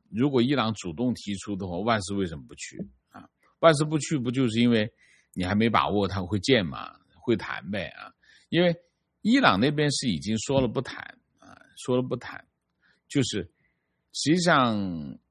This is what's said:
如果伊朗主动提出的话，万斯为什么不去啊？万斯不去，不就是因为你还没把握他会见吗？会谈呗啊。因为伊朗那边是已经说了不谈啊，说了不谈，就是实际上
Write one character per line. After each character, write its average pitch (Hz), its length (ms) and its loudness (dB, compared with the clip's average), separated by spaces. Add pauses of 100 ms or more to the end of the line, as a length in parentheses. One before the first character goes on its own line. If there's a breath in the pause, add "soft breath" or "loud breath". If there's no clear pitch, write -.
(100)
如 123 200 0
果 127 120 4
伊 135 120 2
朗 113 200 0
主 87 180 -8
动 120 220 -2
提 101 220 -6
出 101 180 -8
的 95 120 -6
话， 87 120 -6
万 107 240 2
斯 98 120 -8
为 98 120 0
什 80 100 -8
么 65 120 -14
不 - 80 -20
去 - 280 -12 (260)
啊？ 101 180 -20 (320)
万 165 140 8
斯 147 100 0
不 151 140 0
去， 147 200 -2
不 120 120 -2
就 127 180 2
是 113 120 2
因 120 100 6
为 107 220 2 (400 soft breath)
你 90 120 -4
还 95 100 0
没 113 160 4
把 78 180 4
握 98 200 0
他 98 140 -4
会 90 180 -2
见 113 260 2
吗？ - 300 -12 (180)
会 117 220 0
谈 76 340 -10
呗 95 180 -6
啊。 - 240 -18 (360 soft breath)
因 165 140 2
为 175 120 2 (460)
伊 240 180 2
朗 117 220 4
那 139 100 4
边 147 220 0
是 135 160 -4
已 82 100 -2
经 104 200 -4
说 135 220 0
了 127 60 2
不 135 140 -4
谈 - 200 -10 (380)
啊， - 180 -20 (200)
说 127 200 -2
了 127 60 0
不 127 140 -6
谈， - 280 -16 (640)
就 139 160 0
是 104 260 -4 (640)
实 151 220 0
际 185 80 2
上 104 760 2 (120)